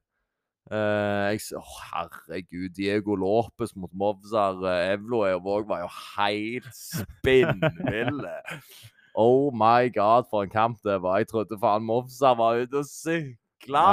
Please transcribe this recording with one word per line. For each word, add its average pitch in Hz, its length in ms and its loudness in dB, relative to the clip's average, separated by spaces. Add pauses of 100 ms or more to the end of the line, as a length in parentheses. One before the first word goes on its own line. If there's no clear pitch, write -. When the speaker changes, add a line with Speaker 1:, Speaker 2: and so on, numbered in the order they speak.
(680)
Speaker 1:
Eh, 104 680 0
jeg 107 60 -6
s-, - 120 -12
å, - 80 -10 (300)
herregud, 87 800 -10
Diego 98 400 0
Lopez 98 600 0
mot 92 180 -12
Movsar, 101 640 -2 (100)
eh, 92 300 0
Evloev 101 500 -2
òg 101 220 -2
var 87 160 -4
jo 90 80 -10 (260)
helt 107 560 -4
spinnville. 131 1700 0
Speaker 2:
<laughs> - 460 -18 (260)
Speaker 1:
Oh 127 320 6
my 120 400 4
god, 110 380 2
for 104 160 -2
en 95 80 -4
kamp 113 320 0
det 101 160 2
var. 92 220 2
Jeg 113 80 -4
trodde 110 280 -4
faen 110 300 0
Movsar 127 480 2
var 117 240 2
ute 127 220 -2
og - 20 -6
sykla 147 1080 -4